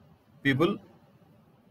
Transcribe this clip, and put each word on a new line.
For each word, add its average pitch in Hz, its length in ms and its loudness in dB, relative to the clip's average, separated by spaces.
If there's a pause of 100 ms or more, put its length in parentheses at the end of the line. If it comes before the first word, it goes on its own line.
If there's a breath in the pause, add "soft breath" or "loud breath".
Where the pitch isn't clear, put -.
(440)
people 139 340 0 (920)